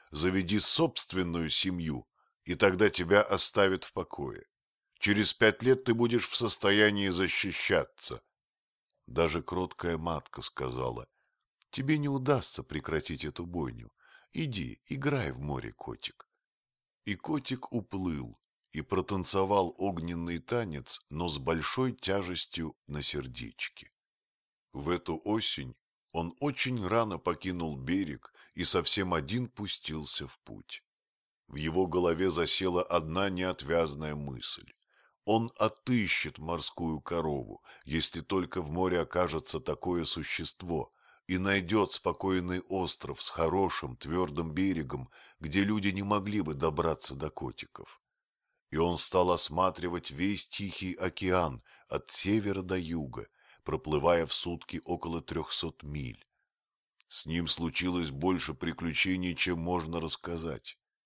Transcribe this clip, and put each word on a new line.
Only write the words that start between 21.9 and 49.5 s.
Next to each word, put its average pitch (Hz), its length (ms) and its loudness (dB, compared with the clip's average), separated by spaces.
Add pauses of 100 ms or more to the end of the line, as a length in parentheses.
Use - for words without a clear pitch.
тяжестью 90 840 -4 (100)
на 73 160 -6
сердечке. 62 880 -8 (800)
В 71 180 -4
эту 85 340 -2
осень 73 500 -2 (380)
он 85 260 -2
очень 127 480 -2
рано 107 320 2
покинул 87 580 -4
берег 76 560 -4 (220)
и 87 80 -4
совсем 92 500 2
один 87 360 -2
пустился 78 800 -8
в - 120 -20
путь. - 440 -16 (640)
В - 80 -12
его 80 320 2
голове 87 420 4
засела 87 540 2
одна 85 440 2
неотвязная 80 840 0
мысль. 71 580 -6 (520)
Он 113 340 4
отыщет 107 800 2
морскую 80 600 -2
корову, 71 640 -2 (220)
если 80 360 0
только 90 420 0
в 73 80 -6
море 87 300 2
окажется 80 600 0
такое 85 440 -2
существо, 80 880 -4 (340)
и 92 120 0
найдёт 98 540 2
спокойный 92 680 0
остров - 600 -4
с - 60 0
хорошим, 82 680 0
твёрдым 82 560 -2
берегом, 78 580 -2 (280)
где 80 260 2
люди 101 240 2
не 98 140 -2
могли 104 380 0
бы 78 140 -2
добраться 78 600 0
до 73 160 -4
котиков. - 680 -12 (720)
И 73 60 -4
он 85 220 2
стал 90 320 4
осматривать 85 800 0